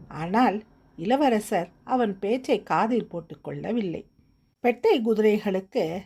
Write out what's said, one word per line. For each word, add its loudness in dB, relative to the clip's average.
ஆனால் 0
இளவரசர் 0
அவன் -2
பேச்சை -2
காதில் 0
போட்டுக்கொள்ளவில்லை. -6
பெட்டை 2
குதிரைகளுக்கு 0